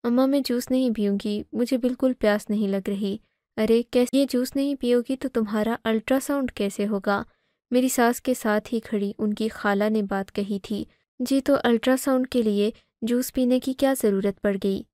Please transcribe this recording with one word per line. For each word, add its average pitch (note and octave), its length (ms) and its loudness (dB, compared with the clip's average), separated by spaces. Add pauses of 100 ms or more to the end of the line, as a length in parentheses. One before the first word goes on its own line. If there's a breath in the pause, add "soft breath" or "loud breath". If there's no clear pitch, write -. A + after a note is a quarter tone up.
"अम्मा, A#3+ 220 2
मैं C4+ 180 2
जूस B3 280 -2
नहीं B3+ 200 2
पीऊँगी, G#3 600 -2
मुझे A#3+ 240 0
बिल्कुल B3+ 360 0
प्यास G#3 360 0
नहीं G#3 180 0
लग G3 220 -2
रही।" G3 300 -4 (380)
"अरे, A3+ 240 4
कैसे B3 360 2
ये C#4 80 4
जूस B3+ 300 -2
नहीं C#4 200 0
पियोगी A#3+ 400 0
तो C4 140 -6
तुम्हारा G#3+ 440 0
अल्ट्रासाउंड C4 760 -2
कैसे G3+ 340 -4
होगा?" G3+ 400 -2 (480)
मेरी B3+ 160 4
सास A#3+ 300 2
के B3+ 140 -2
साथ G#3+ 340 0
ही A3+ 120 -4
खड़ी G3+ 400 -4
उनकी G#3+ 280 -2
खाला G#3 420 0
ने A3 120 0
बात G3 280 -4
कही G3+ 400 -6
थी। G#3 180 -6 (340)
"जी, C4+ 200 0
तो C#4+ 120 2
अल्ट्रासाउंड B3+ 760 2
के A#3+ 160 0
लिए G#3 300 0 (300 soft breath)
जूस A#3+ 260 -2
पीने B3+ 300 2
की C4 140 -4
क्या C4+ 200 2
ज़रूरत G3+ 440 0
पड़ G3+ 200 -2
गई?" G3 360 -2